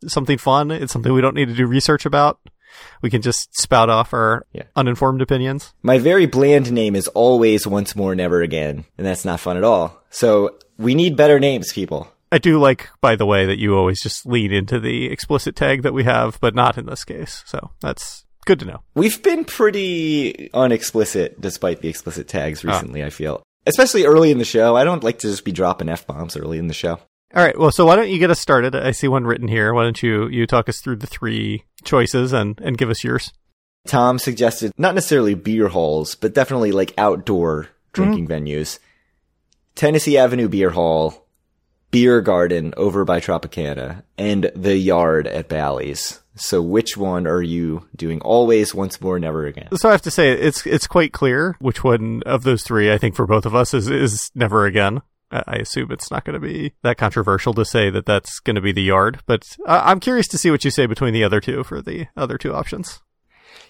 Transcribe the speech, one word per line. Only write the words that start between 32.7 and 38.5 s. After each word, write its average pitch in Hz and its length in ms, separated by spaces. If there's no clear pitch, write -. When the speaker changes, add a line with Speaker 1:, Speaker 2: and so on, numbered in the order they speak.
Speaker 1:
give 117 120
us 110 140
yours? 123 280
Speaker 2:
Tom 127 320
suggested 113 600
not 185 160
necessarily 131 400
beer 107 340
halls, 78 460
but - 200
definitely, 123 380
like, 95 260
outdoor 90 720
drinking 190 360
Speaker 1:
Mm-hmm. 76 200
Speaker 2:
venues. 76 300